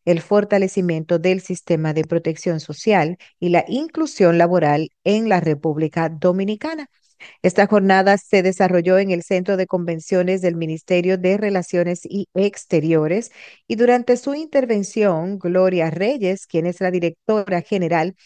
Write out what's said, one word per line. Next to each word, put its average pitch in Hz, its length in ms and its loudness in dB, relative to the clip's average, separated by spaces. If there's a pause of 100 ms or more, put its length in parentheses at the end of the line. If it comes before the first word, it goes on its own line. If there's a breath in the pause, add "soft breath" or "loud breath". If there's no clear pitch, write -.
El 170 160 2
fortalecimiento 185 1000 0
del 185 200 0
sistema 160 520 -4
de 156 100 -2
protección 165 560 -4
social 175 600 -2 (200 soft breath)
y 175 120 -2
la 170 180 2
inclusión 254 680 0
laboral 160 540 2 (140)
en 214 240 0
la 185 100 2
República 156 720 -2
Dominicana. 196 840 -4 (520 loud breath)
Esta 190 240 4
jornada 196 500 4
se 196 260 0
desarrolló 180 560 2
en 196 120 0
el 175 120 -2
Centro 185 340 -2
de 185 100 -2
Convenciones 180 760 -2
del 175 160 0
Ministerio 175 600 -2
de 185 180 2
Relaciones 180 680 -2
y 196 300 -8
Exteriores 165 960 0 (340 loud breath)
y 226 80 -6
durante 240 420 2
su 277 180 -4
intervención, 208 1040 -2
Gloria 180 520 2
Reyes, 190 560 -2
quien 165 200 -2
es 180 140 -6
la 185 100 0
directora 185 720 -2
general 170 520 -2 (100)